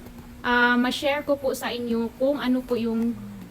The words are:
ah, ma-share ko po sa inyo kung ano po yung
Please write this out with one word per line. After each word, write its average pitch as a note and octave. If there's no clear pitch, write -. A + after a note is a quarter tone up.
ah, A#3+
ma-share C#4
ko C#4+
po C4
sa C4
inyo A#3
kung C4+
ano B3+
po B3
yung A3+